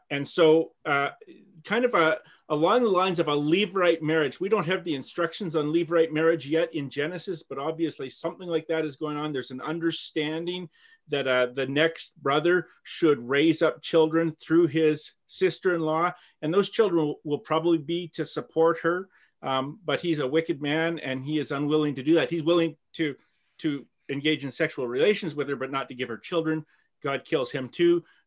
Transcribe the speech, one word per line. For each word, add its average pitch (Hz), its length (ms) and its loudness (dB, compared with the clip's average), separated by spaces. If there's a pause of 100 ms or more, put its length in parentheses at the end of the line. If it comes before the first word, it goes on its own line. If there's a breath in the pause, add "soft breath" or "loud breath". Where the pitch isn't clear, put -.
and 143 160 -4
so, 160 460 4 (140)
uh, 143 240 0 (560)
kind 226 180 0
of 240 120 2
a, 160 240 4 (300 soft breath)
along 175 340 4
the 226 60 4
lines 185 300 2
of 156 80 0
a 147 80 2
Levirate 175 640 2
marriage, 151 380 0
we 190 80 -4
don't 196 180 2
have 175 180 -2
the 165 100 -4
instructions 160 600 -4
on 151 180 0
Levirate 165 380 2
marriage 156 360 0
yet 160 260 0
in 143 160 -6
Genesis, 160 520 -6
but 131 160 -12
obviously 151 520 -6
something 180 380 -10
like 160 200 -2
that 160 180 -2
is 143 100 -8
going 147 220 -6
on. 151 160 -4
There's 131 180 -6
an 127 100 -10
understanding 165 1080 -4 (400 soft breath)
that, 139 180 -2
uh, 127 200 4
the 127 180 -4
next 151 460 0 (100)
brother 160 460 2 (160 soft breath)
should 151 440 2
raise 151 360 2
up - 180 0
children 160 580 2
through 170 280 4
his 151 460 0 (120)
sister-in-law, 170 880 0 (300 soft breath)
and 156 100 -2
those 196 160 2
children 175 340 2
will, 147 200 -4
will 147 160 -2
probably 160 400 0
be 170 300 -6
to - 140 -6
support 160 560 0
her. 180 300 -2 (320 soft breath)
Um, 135 420 -4
but 147 160 -2
he's 165 200 -2
a 135 80 0
wicked 156 340 -2
man, 160 380 -2
and 131 260 -8
he 151 140 -2
is 135 120 -6
unwilling 147 440 0
to 131 80 -8
do 156 120 4
that. 156 140 2
He's 165 140 -4
willing 165 340 2 (160)
to, 147 220 -4 (440)
to 143 260 -4 (240)
engage 143 360 -2
in 131 60 -8
sexual 143 360 -4
relations 156 460 0
with 143 160 -4
her, 139 60 -2
but 131 160 -6
not 135 180 -4
to 131 60 -14
give 120 140 -6
her 113 80 -8
children. 156 480 -4 (360)
God 139 240 -4
kills 135 260 -2
him 131 160 -6
too. 170 360 2 (240 soft breath)